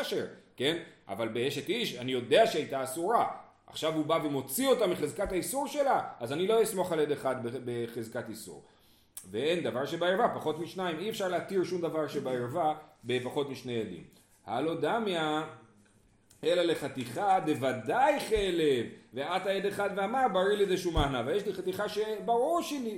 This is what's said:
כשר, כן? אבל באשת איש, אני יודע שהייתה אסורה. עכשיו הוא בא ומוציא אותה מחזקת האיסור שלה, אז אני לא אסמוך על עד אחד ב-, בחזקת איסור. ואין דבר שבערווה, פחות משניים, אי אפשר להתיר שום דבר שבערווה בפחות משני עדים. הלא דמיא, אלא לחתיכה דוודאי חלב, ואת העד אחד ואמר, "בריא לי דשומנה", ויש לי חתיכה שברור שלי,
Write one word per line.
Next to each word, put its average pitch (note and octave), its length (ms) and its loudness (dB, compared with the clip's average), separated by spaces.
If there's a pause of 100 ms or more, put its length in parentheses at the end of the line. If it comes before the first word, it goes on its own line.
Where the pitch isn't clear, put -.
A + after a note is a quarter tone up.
כשר, E3+ 240 -2 (300)
כן? D3+ 220 0 (300)
אבל G#2 200 -4
באשת B2 420 -2
איש, G3+ 260 -2
אני B2 160 -4
יודע B2+ 360 6
שהייתה C3+ 360 -2
אסורה. E3+ 440 2 (400)
עכשיו D#3 260 -2
הוא D#3 120 0
בא D#3+ 180 2
ומוציא D3 440 -2
אותה A3+ 200 6
מחזקת F3+ 440 -2
האיסור A#3+ 360 -2
שלה, C#4 340 2 (180)
אז A#2+ 140 -4
אני F3 140 0
לא A3 160 6
אסמוך F#3 280 -2
על D#3+ 80 0
עד D3 120 4
אחד C3+ 320 0
ב-, A#2+ 220 -4
בחזקת A#2 640 -4
איסור. E2+ 340 -12 (680)
ואין D3 320 0
דבר B2 220 -2
שבערווה, F3 500 2
פחות D3+ 240 -2
משניים, E3+ 400 -4
אי G3+ 100 -4
אפשר G3 180 -2
להתיר F3+ 360 0
שום F3 180 -4
דבר D#3 260 -2
שבערווה C#3 680 -2 (280)
בפחות B2+ 460 -2
משני A#2+ 320 -4
עדים. F2+ 220 -8 (420)
הלא C#3+ 300 -2
דמיא, F#3 440 0 (1200)
אלא F3 180 4
לחתיכה D#3+ 840 2
דוודאי D3+ 720 2
חלב, E3+ 640 2 (280)
ואת F3 340 -2
העד G3 180 0
אחד G3 300 0
ואמר, A3 380 0
"בריא F#3+ 240 4
לי G3+ 80 4
דשומנה", D#3+ 600 2
ויש F#3 200 0
לי G3+ 80 -2
חתיכה F#3 360 -4
שברור A3 720 0
שלי, A#3 360 -4